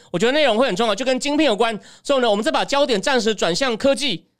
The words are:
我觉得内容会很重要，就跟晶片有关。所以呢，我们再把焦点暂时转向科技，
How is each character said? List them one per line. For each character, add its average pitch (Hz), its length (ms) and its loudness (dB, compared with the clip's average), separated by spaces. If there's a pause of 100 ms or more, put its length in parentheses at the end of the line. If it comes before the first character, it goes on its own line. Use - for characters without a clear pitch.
(100)
我 175 80 -4
觉 202 80 0
得 254 60 2
内 302 120 2
容 220 140 2
会 269 80 2
很 214 80 -2
重 226 140 0
要， 208 40 2
就 214 120 -4
跟 254 160 0
晶 285 160 -2
片 302 100 4
有 226 80 2
关。 220 240 0 (240)
所 277 160 0
以 - 20 0
呢， 240 80 2
我 208 60 2
们 214 100 -2
再 311 60 -2
把 254 140 0
焦 277 200 0
点 226 160 0
暂 254 200 0
时 220 120 0
转 185 220 -2
向 247 220 -2
科 277 180 2
技， 233 320 -6 (140)